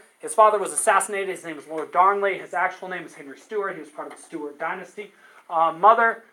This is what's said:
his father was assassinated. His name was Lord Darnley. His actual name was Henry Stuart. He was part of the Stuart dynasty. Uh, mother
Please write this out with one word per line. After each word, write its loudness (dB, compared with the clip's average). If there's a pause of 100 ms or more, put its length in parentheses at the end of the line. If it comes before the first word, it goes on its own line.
(180)
his -10
father 6
was -6
assassinated. 0
His -8
name -12
was -18
Lord -10
Darnley. 2
His -16
actual -4
name -10
was -20
Henry -18
Stuart. -6
He -14
was -16
part -14
of -20
the -20
Stuart -12
dynasty. -10 (360)
Uh, 2
mother 4